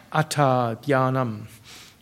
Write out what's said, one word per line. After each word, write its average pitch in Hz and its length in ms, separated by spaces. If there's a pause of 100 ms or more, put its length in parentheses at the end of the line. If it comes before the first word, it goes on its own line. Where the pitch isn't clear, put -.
(100)
Atha 131 640
Dhyanam. 131 720 (540)